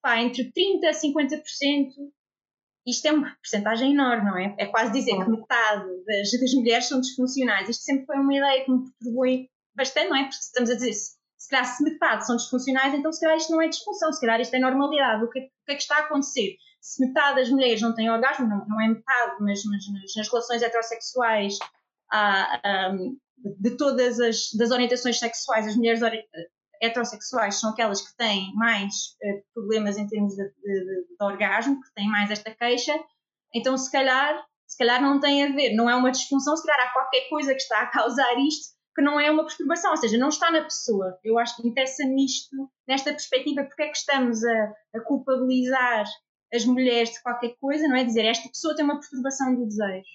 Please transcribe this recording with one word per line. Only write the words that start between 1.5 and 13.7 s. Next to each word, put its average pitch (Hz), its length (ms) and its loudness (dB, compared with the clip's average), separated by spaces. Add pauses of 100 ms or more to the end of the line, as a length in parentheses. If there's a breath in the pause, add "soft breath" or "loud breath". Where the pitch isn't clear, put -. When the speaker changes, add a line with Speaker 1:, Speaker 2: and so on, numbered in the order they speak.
Speaker 1:
isto 247 200 -4
é 302 60 4
uma 294 240 0
porcentagem 226 560 0
enorme, 247 320 2
não 190 140 0
é? 202 200 -4
É 202 80 -2
quase 226 260 0
dizer 254 200 0
que 196 120 0
Speaker 2:
Claro. 226 80 2
Speaker 1:
metade 214 720 -2
das, 202 240 -2 (100)
das 254 140 2
mulheres 240 340 2
são 262 120 0
disfuncionais. 247 680 -2
Isto 233 160 -6
sempre 269 220 -2
foi 285 100 -4
uma 277 180 2
ideia 269 300 2
que 262 80 -2
me 254 120 2
perturbou 240 420 -2 (500)
bastante, 302 320 -2
não 269 80 0
é? 277 80 2
Porque 262 120 -8
estamos 240 340 -2
a 247 40 2
dizer, 233 200 -2
se, - 220 -10 (200)
se - 140 -20
calhar 247 160 0
se - 180 -2
metade 302 420 0
são 240 100 0
disfuncionais, 262 580 0
então 302 180 -2
se - 80 -8
calhar 320 160 4
isto 320 160 -2
não 320 80 2
é 320 80 2
disfunção, 349 440 -4